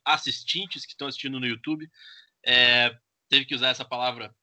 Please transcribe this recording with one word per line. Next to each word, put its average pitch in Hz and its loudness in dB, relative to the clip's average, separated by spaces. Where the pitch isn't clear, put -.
assistentes 151 -2
que - -16
estão - -10
assistindo 135 -8
no 127 -4
YouTube. 151 -4
É, 123 6
teve 135 4
que 135 -8
usar 127 0
essa 127 -2
palavra 120 -6